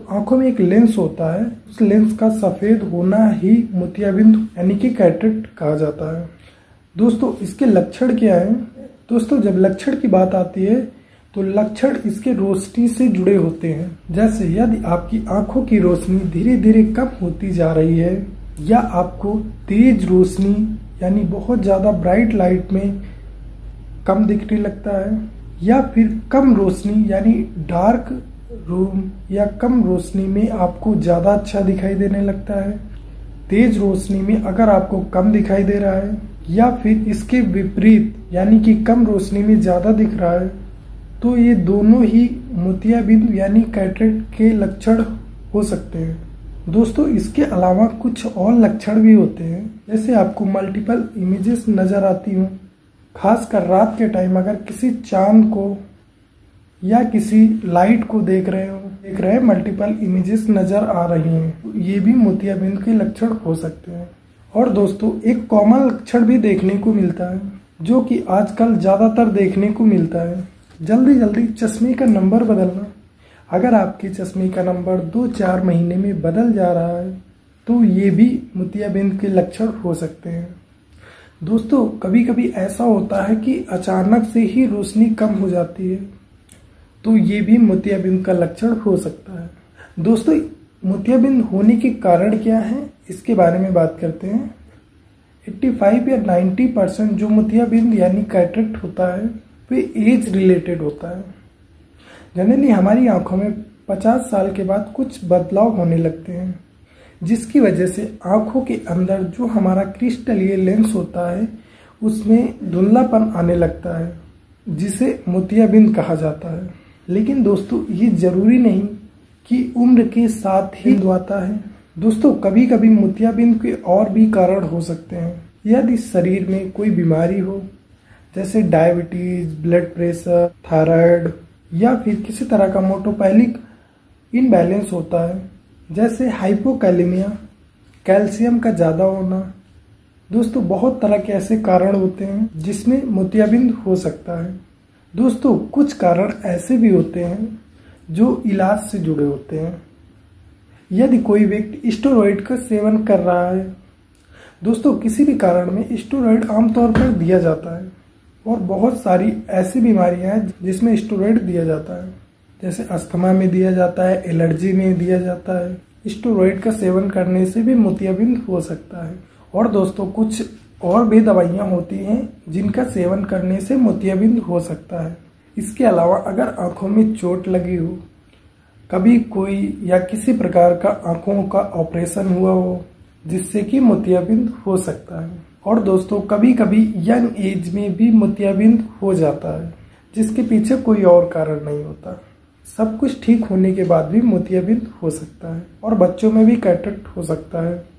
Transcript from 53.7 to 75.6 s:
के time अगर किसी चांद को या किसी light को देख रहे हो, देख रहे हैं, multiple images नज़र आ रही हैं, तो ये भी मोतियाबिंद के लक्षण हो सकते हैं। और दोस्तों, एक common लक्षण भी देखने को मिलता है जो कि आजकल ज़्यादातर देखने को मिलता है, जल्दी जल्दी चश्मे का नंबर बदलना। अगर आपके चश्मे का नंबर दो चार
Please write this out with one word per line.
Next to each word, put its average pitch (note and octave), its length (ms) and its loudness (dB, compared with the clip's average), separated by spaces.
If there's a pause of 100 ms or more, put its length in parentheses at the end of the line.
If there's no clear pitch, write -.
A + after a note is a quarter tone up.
के A3 100 0
time F#3 300 0
अगर G3+ 180 -2
किसी - 360 -6
चांद G#3 540 4
को G3+ 320 -4 (1040)
या A3 220 2
किसी A3 640 2
light F#3+ 420 2
को A3 140 -2
देख F#3 280 0
रहे F#3+ 180 -4
हो, G3 100 -10
देख G3 440 -12
रहे F#3 100 2
हैं, B3 80 4
multiple G#3 640 0
images F#3+ 480 0
नज़र G3 340 2
आ F3 220 -2
रही E3 240 0
हैं, E3 220 0 (100)
तो G#3+ 180 -12
ये F#3+ 200 -2
भी G3+ 140 4
मोतियाबिंद G3 720 0
के A3+ 100 0
लक्षण A3 400 0 (120)
हो E3 100 -2
सकते D#3+ 360 -10
हैं। F3 160 -12 (460)
और A#3+ 160 2
दोस्तों, G3+ 420 0 (100)
एक A3+ 260 0
common A3 400 4
लक्षण A#3 380 0
भी B3 120 4
देखने G3 400 0
को G#3+ 160 0
मिलता F3+ 400 -2
है G3 80 -8 (400)
जो A#3 200 2
कि - 280 -2
आजकल G#3 460 2
ज़्यादातर G#3+ 560 4
देखने F#3+ 360 2
को A3 180 0
मिलता E3+ 360 2
है, F3 260 -6 (340)
जल्दी B3+ 340 4
जल्दी A3+ 320 2
चश्मे A#3 460 -2
का C4 120 0
नंबर G#3 380 4
बदलना। F#3+ 440 0 (600)
अगर A3+ 240 2
आपके F#3+ 360 0
चश्मे F#3 400 -4
का F#3 140 -2
नंबर F3+ 420 -2
दो A#3+ 220 -2
चार F#3 360 -2